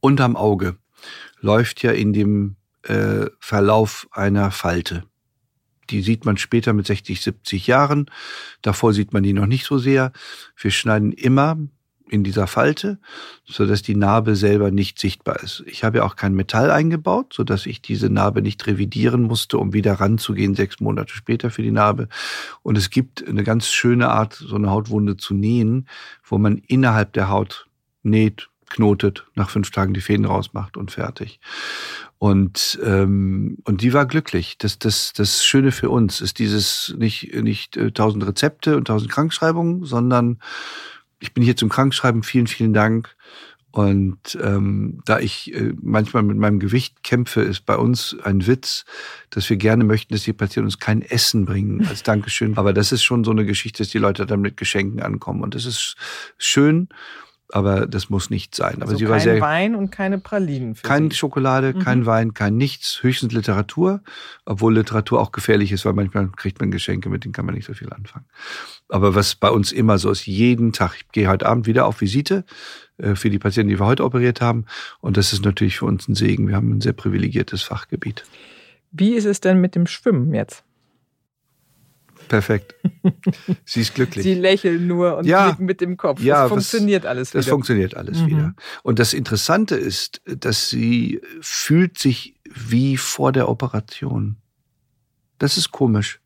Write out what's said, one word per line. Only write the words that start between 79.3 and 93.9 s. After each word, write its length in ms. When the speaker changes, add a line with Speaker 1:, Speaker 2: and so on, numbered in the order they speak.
Speaker 2:
denn 180
mit 140
dem 120
Schwimmen 460
jetzt? 320
Speaker 1:
Perfekt. 460
Speaker 2:
<laughs> 400
Speaker 1:
Sie 160
ist 140
glücklich. 280
Speaker 2:
Sie 120
lächeln 520
nur 320
und 80
Speaker 1:
Ja. 220
Speaker 2:
nicken 180
mit 140
dem 160
Kopf. 240
Speaker 1:
Ja, 160
Speaker 2:
Es 80
Speaker 1:
was 60
Speaker 2:
funktioniert 540
alles 280
Speaker 1:
das 140
Speaker 2:
wieder. 60
Speaker 1:
funktioniert 440
alles 240
Speaker 2:
Mhm. 60
Speaker 1:
wieder. 280
Und 160
das 140
Interessante 640
ist, 500
dass 460
sie 500
fühlt 580
sich 360
wie 520
vor 360
der 160
Operation. 880